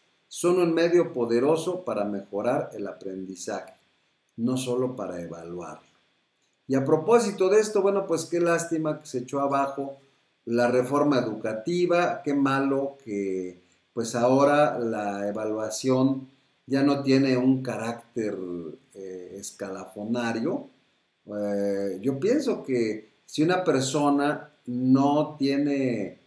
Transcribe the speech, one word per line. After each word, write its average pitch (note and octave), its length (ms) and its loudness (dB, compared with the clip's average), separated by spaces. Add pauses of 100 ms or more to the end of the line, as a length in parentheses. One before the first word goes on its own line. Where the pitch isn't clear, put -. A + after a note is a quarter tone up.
(280)
son F3+ 300 2
un E3+ 140 2
medio E3+ 400 4
poderoso C3+ 720 0
para G#2 200 -2
mejorar G#2 680 -2
el G#2 140 -8
aprendizaje, F#2+ 880 -10 (640)
no B2 200 -2
solo B2+ 400 -2
para F2+ 240 -8
evaluarlo". E2+ 680 -12 (800)
Y C3 100 -2
a C3 80 2
propósito F#3 640 2
de G#3 120 6
esto, G#3 220 0
bueno, G3 240 2
pues D#3 200 -2
qué E3+ 140 -2
lástima D#3+ 600 0
que - 60 -20
se C3 120 -6
echó C3 220 -4
abajo C#3 580 -2 (460)
la A#2+ 240 2
reforma C3+ 500 4
educativa, E3+ 1040 0
qué D3 100 -2
malo C#3 720 0
que, F#2+ 560 -4 (320)
pues, A2+ 220 -6
ahora C#3 640 4
la G#2 500 -2
evaluación A2 1000 0 (380)
ya C3+ 160 0
no C#3+ 200 2
tiene C3+ 340 4
un C3 260 4
carácter, A2 760 -6 (560)
eh, F#2 420 -14
escalafonario. A2 1300 -6 (580)
Eh, G2+ 760 -2
yo C3 180 -2
pienso A#3+ 440 0
que A2 480 -2 (160)
si - 160 -2
una F3+ 220 2
persona C#3+ 880 0 (140)
no C3+ 680 2
tiene C3+ 920 0